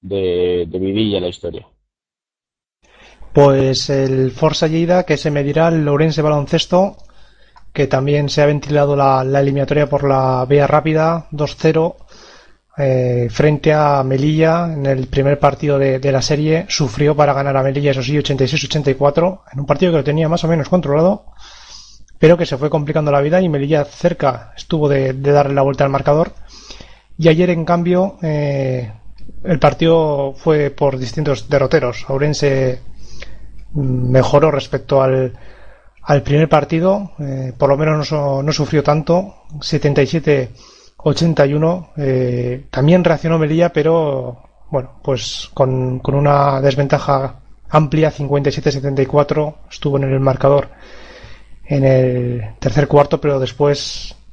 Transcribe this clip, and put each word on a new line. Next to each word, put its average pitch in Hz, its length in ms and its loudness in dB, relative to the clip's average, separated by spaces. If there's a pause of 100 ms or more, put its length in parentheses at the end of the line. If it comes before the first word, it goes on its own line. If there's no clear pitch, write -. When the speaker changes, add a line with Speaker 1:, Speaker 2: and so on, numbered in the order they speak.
Speaker 1:
de, 90 680 -2
de 90 100 -8
vidilla 98 380 -2
en 90 80 -4
la 90 40 -4
historia. - 380 -12 (1700)
Speaker 2:
Pues 135 580 4
el 131 400 0
Forza 156 360 0
Lleida, 170 380 0
que 151 140 -2
se 156 120 -2
medirá 143 360 0
al 160 200 2
Ourense 151 360 2
Baloncesto, 160 720 0 (760)
que 139 140 0
también 143 440 0
se 151 100 -2
ha 147 60 6
ventilado 143 500 0
la, 135 280 2
la 139 160 0
eliminatoria 139 480 0
por 139 200 -2
la 131 400 0
vía 143 180 4
rápida, 156 640 0
dos 147 280 -4
cero, 160 380 0 (840)
eh, 127 520 0
frente 151 440 2
a 143 280 2
Melilla 156 720 0
en 143 140 -4
el 131 220 -2
primer 139 300 0
partido 143 400 0
de, 135 200 2
de 139 140 0
la 135 100 0
serie. 156 460 0
Sufrió 147 460 0
para 143 200 2
ganar 139 220 -2
a 135 60 2
Melilla, 139 280 0
eso 131 120 -2
sí, 139 140 -2
ochenta 139 280 0
y 123 40 -2
seis 147 160 -2
ochenta 139 260 -2
y 131 40 2
cuatro, 165 480 0 (100)
en 135 80 -8
un 139 60 -6
partido 180 260 2
que 160 60 2
lo 131 60 -2
tenía 151 260 0
más 170 140 -2
o 160 40 0
menos 160 220 0
controlado, 170 560 0 (920)
pero 165 200 6
que 170 80 -2
se 147 100 -6
fue 143 140 -2
complicando 151 420 0
la 143 80 4
vida 160 220 2
y 180 80 0
Melilla 143 340 0
cerca 143 720 -2
estuvo 151 320 -2
de, 135 240 2
de 135 200 0
darle 143 220 4
la 139 60 2
vuelta 135 240 0
al 139 60 0
marcador. 147 420 0 (840)
Y 165 100 4
ayer, 175 220 4
en 165 160 -2
cambio, 180 560 0
eh, 139 680 -2 (540)
el 170 140 0
partido 151 760 2
fue 147 360 0
por 139 260 0
distintos 131 540 -4
derroteros. 135 580 0
Ourense 135 720 0 (920)
mejoró 131 760 2
respecto 135 520 -2
al, 131 320 0 (680)
al 143 200 2
primer 147 260 2
partido, 165 680 0
eh, 135 400 -8
por 143 100 2
lo 139 80 4
menos 156 220 0
no 147 60 -4
so-, 143 380 -2
no 151 100 -2
sufrió 147 300 0
tanto, 170 520 0 (260)
setenta 147 420 0
y 135 40 4
siete 143 440 0 (460)
ochenta 151 500 2
y 139 60 0
uno, 160 460 -2
eh, 127 720 -2
también 165 340 4
reaccionó 165 340 0
Melilla, 160 360 0
pero, 147 680 -2 (280)
bueno, 131 340 -6
pues - 480 -6
con, 127 460 0
con 127 160 -4
una 143 480 2
desventaja 139 760 0 (280)
amplia, 156 420 2
cincuenta 143 380 -2
y 135 40 0
siete 147 200 -2
setenta 135 300 -2
y 131 40 2
cuatro, 147 520 0 (120)
estuvo 139 280 -2
en 139 60 0
el 135 160 0
marcador 135 500 2 (960)
en 139 160 0
el 123 760 0
tercer 143 280 0
cuarto, 147 320 2
pero 143 200 0
después - 760 -4 (180)